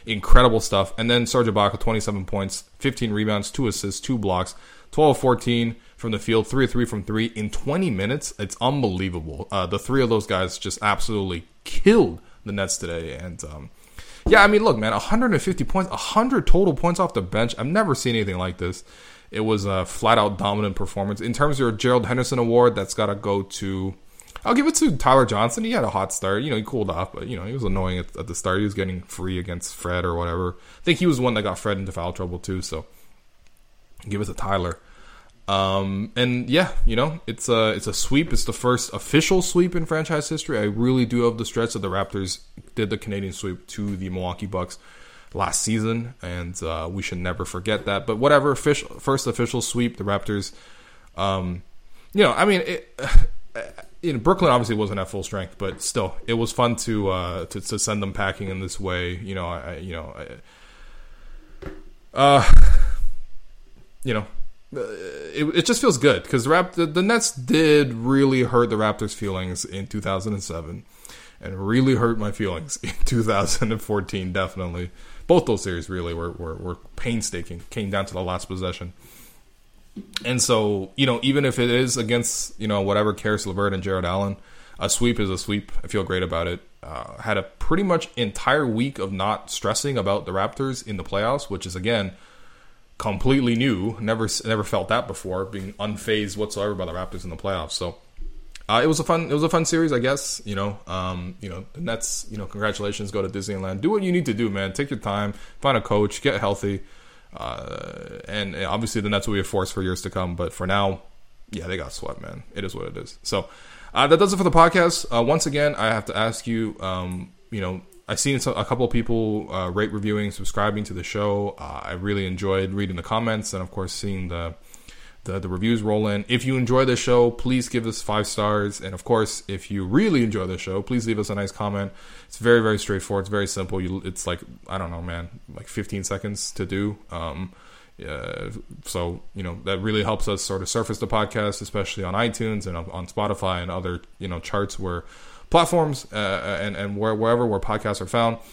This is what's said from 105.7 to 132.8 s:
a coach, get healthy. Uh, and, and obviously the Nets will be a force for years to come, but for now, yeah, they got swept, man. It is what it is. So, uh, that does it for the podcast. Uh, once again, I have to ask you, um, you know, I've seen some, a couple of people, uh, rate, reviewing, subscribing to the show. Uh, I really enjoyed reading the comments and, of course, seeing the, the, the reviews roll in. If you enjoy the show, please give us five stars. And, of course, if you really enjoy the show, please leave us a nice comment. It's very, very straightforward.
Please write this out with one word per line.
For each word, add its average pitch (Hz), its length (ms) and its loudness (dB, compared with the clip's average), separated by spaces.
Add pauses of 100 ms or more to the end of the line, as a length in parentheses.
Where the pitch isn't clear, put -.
a 107 60 0
coach, 104 400 0
get 101 180 0
healthy. 101 420 -2 (540)
Uh, - 920 -12
and, 98 280 -6
and 92 100 -4
obviously 110 360 -2
the 101 80 -2
Nets 101 180 0
will 104 80 0
be 98 40 2
a 92 40 0
force 95 280 -2
for 98 120 -6
years 92 180 -2
to 98 80 -8
come, 90 260 -4
but 87 160 -4
for - 140 -8
now, 98 360 0 (500)
yeah, 92 160 -10
they 92 100 -6
got 80 160 -10
swept, - 280 -10
man. - 220 -14 (100)
It 98 100 -8
is - 120 -8
what - 120 -8
it - 100 -12
is. - 260 -14
So, - 260 -4 (440)
uh, 135 140 2
that 160 100 8
does 196 160 4
it 190 40 -2
for 190 60 0
the 175 80 2
podcast. 170 540 4 (100)
Uh, 117 80 4
once 147 220 2
again, 147 300 0
I 110 120 0
have 110 180 0
to - 120 -4
ask 110 300 -2
you, 113 320 -2
um, 92 520 -6 (180)
you 104 120 -6
know, 92 200 -6 (260)
I've 110 120 -4
seen 139 200 0
some, - 180 -2
a 101 80 -2
couple 123 200 0
of 120 60 0
people, 113 640 0
uh, 92 160 -4
rate, 104 220 -2
reviewing, 104 400 -2
subscribing 104 540 -2
to 98 80 -10
the 90 100 -8
show. 101 560 -2
Uh, 98 240 -10
I - 80 -10
really 95 340 -2
enjoyed 95 480 0
reading 98 220 -2
the 87 80 -8
comments 110 500 -2
and, 92 80 -4
of 90 80 -8
course, 92 240 -8
seeing 95 360 -6
the, 85 260 -6 (680)
the, 98 140 -4
the 92 100 -8
reviews 104 340 0
roll 107 240 2
in. 101 200 -2
If 123 180 0
you 131 120 0
enjoy 127 280 2
the 123 100 2
show, 120 340 4
please 123 400 -2
give 117 160 -2
us 110 160 -6
five 107 240 0
stars. 104 560 -2
And, 95 140 -10
of - 80 -12
course, 110 440 0
if 98 220 -8
you 98 160 -4
really 143 380 4
enjoy 101 240 -2
the 92 100 -6
show, 95 240 -6
please 120 240 -2
leave 110 140 -2
us 104 100 -4
a 101 60 -4
nice 101 160 -4
comment. 101 400 -4 (360)
It's - 100 -20
very, 117 240 6
very 110 180 2
straightforward. 98 440 -2